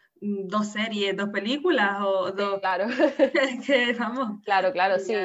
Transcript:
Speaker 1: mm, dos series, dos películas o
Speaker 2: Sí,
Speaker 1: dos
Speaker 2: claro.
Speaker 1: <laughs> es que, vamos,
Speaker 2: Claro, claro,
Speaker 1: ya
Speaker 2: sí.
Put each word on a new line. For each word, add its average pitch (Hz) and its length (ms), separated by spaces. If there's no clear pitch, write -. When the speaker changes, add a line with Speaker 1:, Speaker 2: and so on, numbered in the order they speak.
Speaker 1:
mm, 202 260
dos 208 240
series, 208 460
dos 202 120
películas 214 720
o 190 280
Speaker 2:
Sí, 196 80
Speaker 1:
dos 202 220
Speaker 2:
claro. 190 260
Speaker 1:
<laughs> 254 480
es 262 320
que, 247 280
vamos, 226 500
Speaker 2:
Claro, 190 280
claro, 190 240
Speaker 1:
ya 185 40
Speaker 2:
sí. 196 140